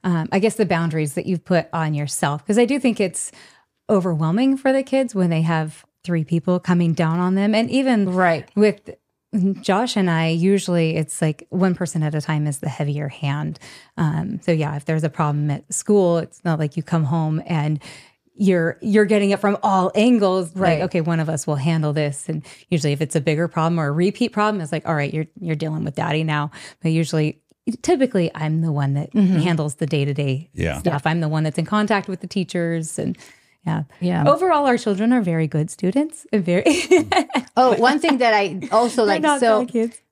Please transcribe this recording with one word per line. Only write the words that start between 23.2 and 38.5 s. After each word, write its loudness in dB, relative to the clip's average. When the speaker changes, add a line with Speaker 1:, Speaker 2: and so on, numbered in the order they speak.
Speaker 1:
bigger 0
problem 0
or -2
a -2
repeat 0
problem, 0
it's -6
like, -6
"All 0
right, -2
you're, -4
you're -4
dealing -4
with -6
daddy -2
now." -2
But 0
usually, -2
typically, 2
I'm -2
the 0
one 0
that -4
Speaker 2:
Mm-hmm. 4
Speaker 1:
handles 0
the -4
day-to-day -2
Speaker 3:
Yeah. -2
Speaker 1:
stuff. -2
I'm 0
the -2
one 0
that's -4
in -2
contact 0
with -8
the -12
teachers -4
and, -4
yeah. -2
Speaker 2:
Yeah. 0
Speaker 1:
Overall, 4
our 2
children 0
are 2
very 0
good -2
students -2
and 0
very 2
<laughs> 0
Speaker 2:
Oh, 6
one 4
thing 2
that 4
I 0